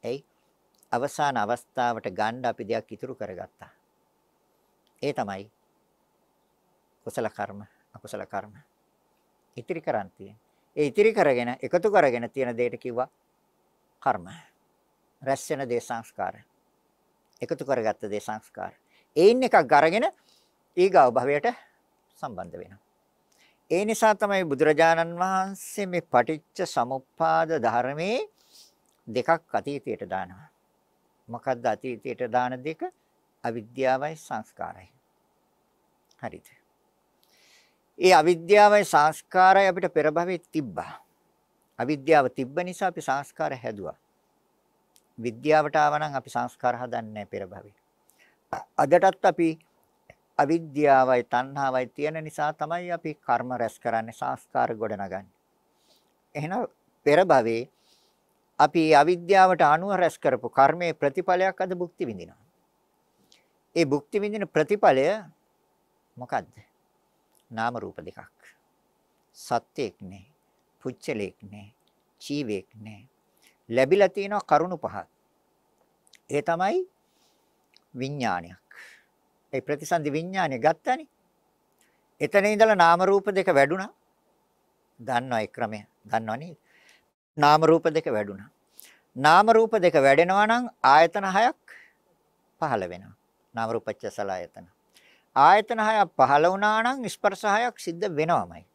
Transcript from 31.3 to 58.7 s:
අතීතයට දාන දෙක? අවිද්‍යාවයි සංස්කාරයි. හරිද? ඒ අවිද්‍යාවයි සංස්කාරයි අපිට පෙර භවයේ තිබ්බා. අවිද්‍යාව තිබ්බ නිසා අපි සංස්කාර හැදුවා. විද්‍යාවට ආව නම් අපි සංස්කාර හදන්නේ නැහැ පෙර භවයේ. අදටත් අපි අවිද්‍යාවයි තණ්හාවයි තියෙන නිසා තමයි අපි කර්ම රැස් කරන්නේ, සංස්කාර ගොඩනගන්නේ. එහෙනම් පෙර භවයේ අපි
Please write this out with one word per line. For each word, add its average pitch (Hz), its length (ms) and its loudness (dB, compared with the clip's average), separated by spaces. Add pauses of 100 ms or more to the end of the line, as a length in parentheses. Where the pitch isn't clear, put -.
අතීතයට 117 600 -6
දාන 123 320 -2
දෙක? 156 240 -10 (600)
අවිද්‍යාවයි 127 720 -4
සංස්කාරයි. 92 720 -14 (1300)
හරිද? - 280 -16 (1500)
ඒ 185 140 6
අවිද්‍යාවයි 180 720 6
සංස්කාරයි 185 840 4
අපිට 185 220 -2
පෙර 151 180 2
භවයේ 170 400 -4
තිබ්බා. 143 440 -8 (840)
අවිද්‍යාව 139 500 2
තිබ්බ 131 320 -8
නිසා 180 280 -6
අපි 175 120 -8
සංස්කාර 143 540 -6
හැදුවා. 107 420 -12 (1200)
විද්‍යාවට 143 580 0
ආව 151 180 2
නම් 151 200 -4
අපි 127 160 -10
සංස්කාර 120 460 -4
හදන්නේ 117 380 -8
නැහැ 104 120 -12
පෙර 98 200 -10
භවයේ. 101 300 -20 (1000)
අදටත් 175 500 2
අපි 175 240 2 (840)
අවිද්‍යාවයි 139 920 2
තණ්හාවයි 131 600 -4
තියෙන 147 340 -8
නිසා 156 320 -6
තමයි 170 380 -8
අපි 165 260 -8
කර්ම 120 360 -4
රැස් 117 260 -6
කරන්නේ, 113 340 -4
සංස්කාර 127 600 -6
ගොඩනගන්නේ. 101 540 -8 (1080)
එහෙනම් 180 320 -6 (400)
පෙර 147 160 6
භවයේ 123 460 2 (880)
අපි 151 240 2 (100)